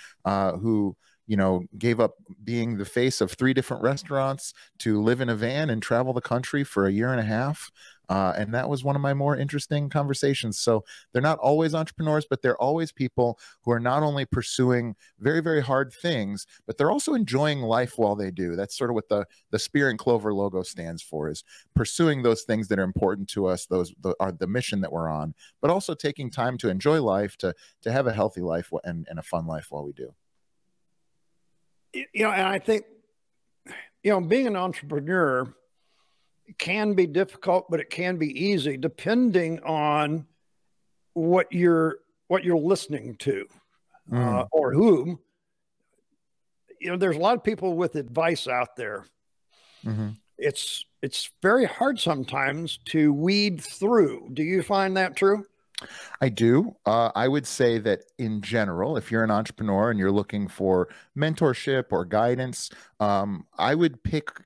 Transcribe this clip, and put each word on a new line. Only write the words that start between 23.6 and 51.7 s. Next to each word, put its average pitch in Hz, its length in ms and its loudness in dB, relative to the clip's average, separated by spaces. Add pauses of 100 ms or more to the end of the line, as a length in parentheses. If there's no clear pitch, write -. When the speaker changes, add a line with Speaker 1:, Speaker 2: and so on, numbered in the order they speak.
Speaker 1:
those, 90 340 -2
the, 95 200 -4
are 95 100 0
the 90 160 -6
mission 104 360 -2
that 78 100 -6
we're 82 180 -4
on, 78 240 -6 (260)
but 151 120 2
also 185 200 -2
taking 131 380 -6
time 123 280 -4
to 117 100 -2
enjoy 143 340 2
life, 101 360 0
to, 92 140 -4 (300)
to 113 80 -4
have 131 160 0
a 117 60 2
healthy 107 300 -2
life 85 300 -4
wh-, - 160 -8
and, 85 220 -8
and 82 80 -10
a 78 40 -10
fun 82 260 -6
life 78 220 -8
while 73 140 -10
we 73 80 -12
do. 64 220 -16 (1800)
Speaker 2:
Y-, - 200 -10
you - 100 -2
know, 220 80 2
and 185 160 0
I 190 140 -2
think, 214 240 0 (1200)
you 208 80 4
know, 202 80 4
being 220 260 2
an 214 80 -2
entrepreneur 147 960 -2 (1080)
can 208 360 0
be 185 140 4
difficult, 180 600 0
but 165 120 0
it - 100 -12
can 180 280 -4
be 156 100 0 (160)
easy 151 320 0
depending 175 880 0
on 151 600 0 (880)
what 170 360 2
you're, 170 460 4 (320)
what 185 160 2
you're 175 120 4
listening 147 600 -2
to, 101 320 -4 (640)
uh, - 20 0
Speaker 1:
Mm. 123 380 0
Speaker 2:
or 143 200 2
whom. 170 460 4 (1600)
You 175 140 -6
know, 185 60 -2
there's 175 180 2
a - 20 -4
lot 208 180 4
of - 60 -10
people 190 320 -2
with 165 220 -2
advice 147 500 -2
out 123 300 -2
there. 107 300 -8 (800)
Speaker 1:
Mm-hmm. 107 260 -4 (280)
Speaker 2:
It's, - 460 -4 (180)
it's - 280 -6 (120)
very 226 220 4
hard - 340 -2